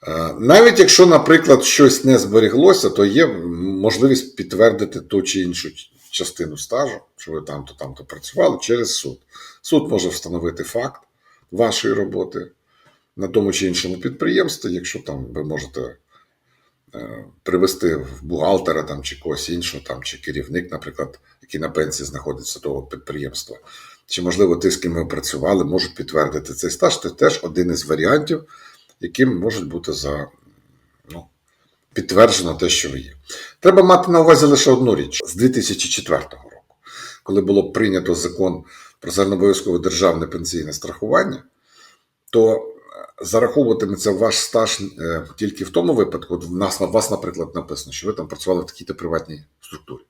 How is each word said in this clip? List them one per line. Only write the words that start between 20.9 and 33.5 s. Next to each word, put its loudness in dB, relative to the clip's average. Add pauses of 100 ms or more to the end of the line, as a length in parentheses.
який -12
на -6
пенсії -4
знаходиться -10
того -8
підприємства, -12 (480)
чи, -8
можливо, 2
ти, 0
з -4
ким -6
ви -4
працювали, -2
можуть -4
підтвердити -4
цей -6
стаж. 0
Це -8
теж 0
один -2
із -6
варіантів, 0 (560)
яким -2
можуть -4
бути -8
за, -6 (840)
ну, -16 (680)
підтверджено 4
те, -2
що 0
ви -8
є. -16 (460)